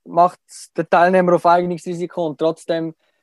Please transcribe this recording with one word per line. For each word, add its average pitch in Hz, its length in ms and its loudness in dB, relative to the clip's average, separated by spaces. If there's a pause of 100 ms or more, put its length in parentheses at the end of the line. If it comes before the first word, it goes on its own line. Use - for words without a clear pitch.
macht's - 720 -4
der 170 140 -6
Teilnehmer 180 480 2
auf 170 100 -4
eigenes 175 400 0
Risiko 175 400 -8
und 147 120 -8
trotzdem, 165 560 -6 (280)